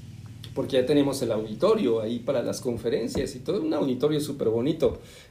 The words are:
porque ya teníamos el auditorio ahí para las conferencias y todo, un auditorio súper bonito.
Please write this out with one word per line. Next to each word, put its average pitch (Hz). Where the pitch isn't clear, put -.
porque -
ya 127
teníamos 143
el 117
auditorio 113
ahí 117
para 117
las -
conferencias 131
y -
todo, 175
un 320
auditorio 143
súper 139
bonito. 120